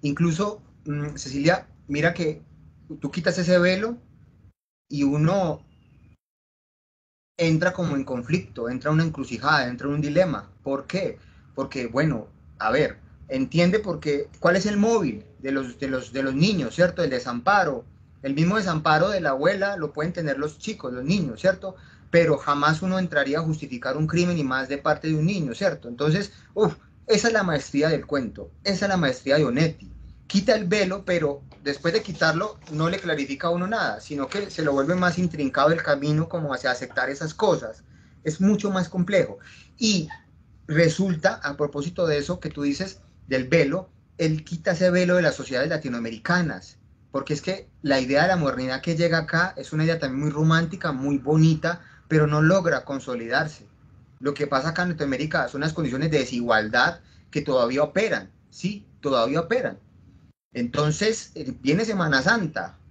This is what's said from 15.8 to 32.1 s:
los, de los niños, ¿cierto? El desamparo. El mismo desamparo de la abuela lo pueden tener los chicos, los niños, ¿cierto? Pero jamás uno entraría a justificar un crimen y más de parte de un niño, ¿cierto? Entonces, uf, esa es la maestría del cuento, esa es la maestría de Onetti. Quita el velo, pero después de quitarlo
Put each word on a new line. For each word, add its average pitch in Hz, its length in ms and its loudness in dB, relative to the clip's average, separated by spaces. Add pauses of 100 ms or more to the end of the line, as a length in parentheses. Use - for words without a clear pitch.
los, 123 240 -6
de 135 100 -4
los 135 120 -2
niños, 156 400 0
¿cierto? 175 280 2
El 143 80 0
desamparo. 127 760 0 (380)
El 139 120 -4
mismo 165 220 2
desamparo 160 540 2
de 196 100 0
la 156 100 0
abuela 190 460 0
lo 151 160 -6
pueden 156 200 -4
tener 151 260 -4
los 151 200 -6
chicos, 135 340 -8
los 127 120 -8
niños, 147 360 -2
¿cierto? 185 360 0 (340)
Pero 170 280 6
jamás 147 440 2
uno 185 160 0
entraría 147 400 0
a 165 40 -2
justificar 139 540 -4
un 156 100 0
crimen 175 320 2
y 147 60 0
más 131 240 -2
de 139 100 -4
parte 151 300 0
de 156 60 2
un 156 120 2
niño, 165 280 -2
¿cierto? 160 340 -2
Entonces, 156 440 0 (220)
uf, 208 200 2 (320)
esa 220 220 4
es 226 60 2
la 208 80 2
maestría 151 460 0
del 160 180 0
cuento, 131 440 -6 (140)
esa 196 220 0
es - 20 0
la 190 80 2
maestría 139 400 2
de 156 80 4
Onetti. 143 480 0 (340)
Quita 214 300 4
el 214 100 -2
velo, 190 380 0
pero 151 380 -2 (200)
después 165 320 -2
de 214 80 2
quitarlo 170 560 0 (140)